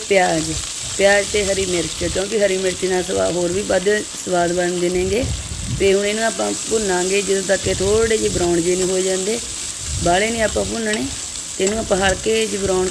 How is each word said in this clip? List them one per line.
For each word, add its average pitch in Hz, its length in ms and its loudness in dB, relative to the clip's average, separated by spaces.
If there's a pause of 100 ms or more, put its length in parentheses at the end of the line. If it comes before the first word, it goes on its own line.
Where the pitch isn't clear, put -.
ਪਿਆਜ਼, 170 440 2 (460)
ਪਿਆਜ਼ 196 340 6
ਤੇ 208 120 2
ਹਰੀ 190 220 0
ਮਿਰਚ, 170 460 -2
ਕਿਉਂਕਿ 202 340 0
ਹਰੀ 190 120 2
ਮਿਰਚ 185 260 -2
ਨਾਲ 185 180 0
ਸਵਾ-, 190 300 0
ਹੋਰ 175 200 0
ਵੀ 196 100 -2
ਵੱਧ 190 260 0 (100)
ਸਵਾਦ 175 540 -2
ਬਣਦੇ 175 360 0
ਨੇਗੇ। 185 360 0 (540)
ਤੇ 196 160 4
ਹੁਣ 202 120 2
ਇਹਨੂੰ 214 180 -2
ਆਪਾਂ 214 280 -2 (180)
ਭੁੰਨਾਂਗੇ 196 520 0
ਜਦੋਂ 196 200 0
ਤੱਕ 190 260 0
ਇਹ 190 60 0
ਥੋੜ੍ਹੇ 220 440 2
ਜਿਹੇ 214 100 0
ਬਰਾਊਨ 175 340 2
ਜਿਹੇ 180 140 2
ਨਹੀਂ 185 140 0
ਹੋ 185 100 0
ਜਾਂਦੇ, 190 380 0 (680)
ਬਾਹਲੇ 190 260 2
ਨਹੀਂ 233 120 -2
ਆਪਾਂ 208 220 0
ਭੁੰਨਣੇ। 220 400 -2 (540)
ਤੇ 190 60 0
ਇਹਨੂੰ 208 140 2
ਆਪਾਂ 208 200 0
ਹਲਕੇ 214 480 2
ਜਿਹੇ 196 160 -4
ਬਰਾਊਨ 185 280 2